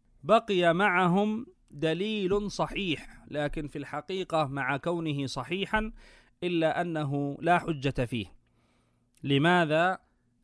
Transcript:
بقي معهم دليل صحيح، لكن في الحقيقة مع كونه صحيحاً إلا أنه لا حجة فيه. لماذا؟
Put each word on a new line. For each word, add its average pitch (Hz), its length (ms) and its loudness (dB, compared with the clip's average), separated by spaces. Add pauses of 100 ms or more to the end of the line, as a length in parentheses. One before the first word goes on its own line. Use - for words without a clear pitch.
(220)
بقي 190 520 4
معهم 190 720 2 (240)
دليل 190 800 -2
صحيح، 160 800 -4
لكن 147 380 -4
في 151 100 -10
الحقيقة 156 680 -4
مع 135 300 -2
كونه 156 500 -2
صحيحاً 190 640 -4 (500)
إلا 170 380 2
أنه 143 600 -2
لا 170 180 4
حجة 139 460 -2
فيه. 113 220 -4 (960)
لماذا؟ 160 760 2 (460)